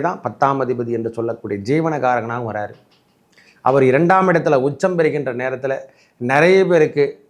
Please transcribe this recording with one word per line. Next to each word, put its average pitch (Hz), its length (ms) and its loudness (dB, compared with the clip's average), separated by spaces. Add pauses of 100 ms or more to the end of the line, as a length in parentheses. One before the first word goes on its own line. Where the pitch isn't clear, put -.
தான் 185 180 -4
பத்தாம் 135 400 -2
அதிபதி 120 340 -4
என்று 113 200 -6
சொல்லக்கூடிய 113 400 -6 (100)
ஜீவனகாரகனாகவும் 123 840 -2
வராரு. 104 240 -8 (960)
அவர் 135 220 4
இரண்டாம் 180 420 4
இடத்துல 156 260 2 (100)
உச்சம் 180 300 -2
பெறுகின்ற 147 340 -2 (100)
நேரத்துல 131 340 -6 (560)
நிறைய 175 260 6 (120)
பேருக்கு 151 340 2 (260)